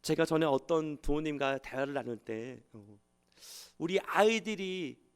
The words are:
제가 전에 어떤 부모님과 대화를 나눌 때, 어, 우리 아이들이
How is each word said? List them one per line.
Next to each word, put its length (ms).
제가 240
전에 200
어떤 560
부모님과 580
대화를 360
나눌 220
때, 420
어, 260
우리 200
아이들이 960